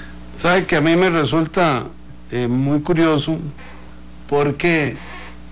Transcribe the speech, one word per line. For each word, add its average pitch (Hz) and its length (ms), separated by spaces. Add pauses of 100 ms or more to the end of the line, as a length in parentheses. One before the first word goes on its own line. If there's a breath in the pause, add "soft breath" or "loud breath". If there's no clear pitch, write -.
(360 loud breath)
Sabe 180 300
que 175 100
a 147 40
mí 165 140
me 185 160
resulta, 156 720 (480)
eh, 123 160
muy 139 340
curioso, 160 580 (920 loud breath)
porque 143 680 (560 loud breath)